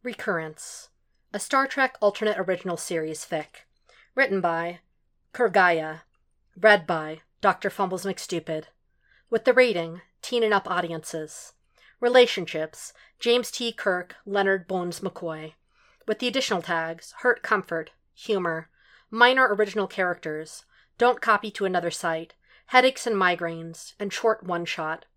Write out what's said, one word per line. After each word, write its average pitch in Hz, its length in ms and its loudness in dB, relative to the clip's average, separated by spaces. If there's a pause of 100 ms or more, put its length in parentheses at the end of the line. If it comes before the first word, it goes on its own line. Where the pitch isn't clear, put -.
Recurrence, 165 800 -8 (460)
a 202 40 -4
Star 269 280 0
Trek 262 340 -2
alternate 208 380 0
original 180 400 -4
series 160 480 -6
fic. - 400 -8 (480)
Written 196 260 2
by 170 380 -2 (560)
Kurgaya. 170 680 2 (580)
Read 190 280 6
by 156 340 -4 (220)
Doctor 196 260 2
Fumbles 185 380 -4
McStupid. 165 640 -6 (600)
With 226 160 0
the 254 80 4
rating, 180 480 4 (220)
teen 240 200 -2
and 214 120 4
up 196 120 0
audiences. 165 880 -6 (480)
Relationships, 240 920 2 (260)
James 233 300 2
T. 233 200 -6
Kirk, 180 540 -4
Leonard 196 420 0
Bones 180 340 -6
McCoy. 160 520 -10 (540)
With 214 140 -4
the 247 80 -2
additional 214 340 -2
tags, 165 560 -6
hurt - 240 0
comfort, 170 480 -4 (240)
humor, 175 560 -4 (400)
minor 240 440 6
original 202 320 0
characters, 165 800 -6 (320)
don't 240 240 4
copy 214 300 2
to 196 160 -4
another 175 240 0
site, 165 420 -6 (360)
headaches 254 380 4
and 226 80 0
migraines, 170 840 -2
and 202 100 -6
short 220 320 0
one-shot. 170 640 -6 (120)